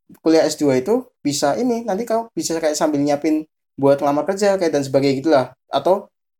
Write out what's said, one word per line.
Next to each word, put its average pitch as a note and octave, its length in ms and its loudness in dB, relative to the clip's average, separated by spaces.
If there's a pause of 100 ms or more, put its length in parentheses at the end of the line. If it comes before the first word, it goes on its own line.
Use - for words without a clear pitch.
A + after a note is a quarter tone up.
(220)
kuliah D#3+ 240 4
S D#3 140 -4
dua C#3+ 180 2
itu A3 300 -2 (160)
bisa C#3+ 340 -2
ini, A#3 300 -4
nanti G3 180 -4
kamu A3+ 300 -4
bisa E3 240 -4
kayak D#3 180 -2
sambil D3+ 240 0
nyiapin D#3 460 0 (320)
buat C#3 240 4
ngelamar D3 240 0
kerja G3 320 0
kayak D#3+ 160 0
dan C#3+ 100 0
sebagainya C#3 380 2
gitulah, D3 220 4 (260)
atau, G3 400 0 (280)